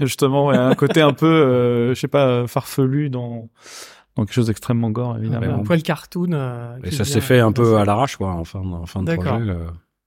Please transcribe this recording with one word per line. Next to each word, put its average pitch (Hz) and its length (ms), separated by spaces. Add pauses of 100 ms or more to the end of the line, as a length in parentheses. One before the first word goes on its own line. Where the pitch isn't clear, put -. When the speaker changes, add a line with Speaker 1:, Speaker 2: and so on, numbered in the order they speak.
Speaker 1:
justement. 139 500
Il 127 60
y - 20
a 127 80
un 135 80
côté 143 280
un 143 100
peu, 156 160
euh, 123 680
je - 60
sais - 80
pas, 123 400
farfelu 139 640
dans, 120 380 (680)
dans 110 80
quelque - 100
chose 117 140
d'extrêmement 117 420
gore, 120 280
évidemment. 110 220
Speaker 2:
Mais 123 120
bon. 120 80
Speaker 3:
Un - 20
poil 165 220
cartoon, 175 480
euh, 127 500
Speaker 2:
Et 90 60
Speaker 3:
qui 147 80
Speaker 2:
ça 110 80
s'est 113 160
Speaker 3:
vient - 0
Speaker 2:
fait 127 180
un 110 140
peu 117 180
Speaker 3:
de 110 60
Speaker 2:
à 101 80
l'arrache, 110 320
quoi, 95 160
en 85 100
fin 95 180
de, 92 120
en 85 140
fin 95 160
de - 40
Speaker 3:
D'accord. 165 300
Speaker 2:
projet, 113 140
euh. 85 180 (380)